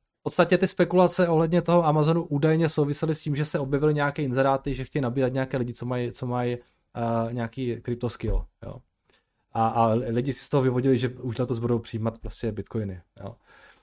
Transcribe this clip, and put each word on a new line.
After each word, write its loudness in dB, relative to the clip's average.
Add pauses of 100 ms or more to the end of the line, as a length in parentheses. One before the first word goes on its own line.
(200)
V -20
podstatě 2
ty 2
spekulace 4
ohledně 2
toho 4
Amazonu 4
údajně 2
souvisely 0
s -8
tím, -2
že 0
se -4
objevily 2
nějaké 0
inzeráty, 0
že -6
chtějí -4
nabírat 0
nějaké -2
lidi, -4
co -10
mají, -4
co -8
mají, -2
eh, -4
nějaký -4
kryptoskill, -2 (180)
jo. -12 (760)
A, 2
a 2
lidi 0
si -8
z -10
toho 2
vyvodili, 2
že 0
už -8
letos -2
budou 0
přijímat -6
prostě -6
bitcoiny, -6 (180)
jo. -12 (480)